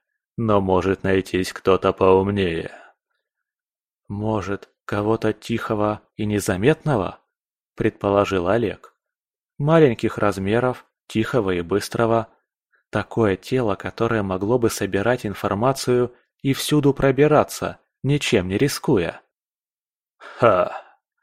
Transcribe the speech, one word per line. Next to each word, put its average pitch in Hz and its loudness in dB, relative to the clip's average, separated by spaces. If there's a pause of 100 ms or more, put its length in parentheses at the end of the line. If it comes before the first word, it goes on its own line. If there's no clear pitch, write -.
(380)
но 107 2
может 92 0
найтись 95 0
кто-то 95 2
поумнее». 95 2 (1400)
«Может, 101 -4 (160)
кого-то 107 0
тихого 107 -4 (160)
и 110 -4
незаметного?» 104 0 (580)
предположил 98 0
Олег. 104 -2 (640)
«Маленьких 143 2
размеров, 107 -2 (220)
тихого 110 0
и 87 -2
быстрого. 110 -2 (600)
Такое 104 -2
тело, 117 -2
которое 113 -4
могло 98 -2
бы 113 2
собирать 101 -2
информацию 120 -2 (280)
и 135 -2
всюду 143 2
пробираться, 135 0 (240)
ничем 127 0
не 95 -2
рискуя». 120 0 (960)
«Ха!» - 0 (400)